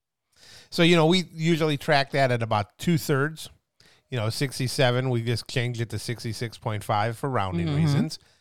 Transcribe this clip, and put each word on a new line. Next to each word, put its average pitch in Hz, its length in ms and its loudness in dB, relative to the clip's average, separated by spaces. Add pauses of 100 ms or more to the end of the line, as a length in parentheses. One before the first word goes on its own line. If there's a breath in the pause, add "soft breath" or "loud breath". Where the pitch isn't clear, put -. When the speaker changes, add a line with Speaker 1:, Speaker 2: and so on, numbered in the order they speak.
(680 loud breath)
Speaker 1:
So, 175 140 2
you 170 140 6
know, 156 80 6
we 180 260 4
usually 156 460 0
track 139 340 0
that 135 200 2
at 117 120 -2
about 110 340 -2
two-thirds. 156 720 -2 (600 soft breath)
You 127 100 -6
know, 107 100 -2
sixty-seven, 127 800 0
we 120 140 0
just 113 240 -4
changed 120 340 -4
it 117 80 -6
to - 100 -6
sixty-six 117 580 -8
point 107 260 -6
five 113 340 0
for 143 120 -6
rounding 123 380 -2
Speaker 2:
Mm-hmm. 147 80 -2
Speaker 1:
reasons. 151 440 0 (220 soft breath)